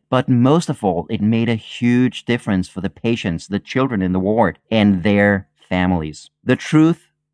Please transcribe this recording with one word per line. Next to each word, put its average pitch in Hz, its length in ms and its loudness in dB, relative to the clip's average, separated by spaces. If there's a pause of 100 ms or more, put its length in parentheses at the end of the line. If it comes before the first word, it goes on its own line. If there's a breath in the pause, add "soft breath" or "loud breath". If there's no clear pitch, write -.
But 127 180 0
most 131 400 2
of 131 160 -6
all, 87 260 -2
it 110 120 -4
made 113 260 0
a 117 80 0
huge 120 720 -2
difference 107 420 -2
for - 140 -14
the 92 80 -4
patients, 110 580 -4
the 98 120 -4
children 127 420 -4
in 92 100 0
the 92 80 0
ward, 101 400 0 (100)
and 101 340 2
their 101 440 2 (220)
families. 90 600 -4 (140)
The 127 140 0
truth 160 540 0 (220)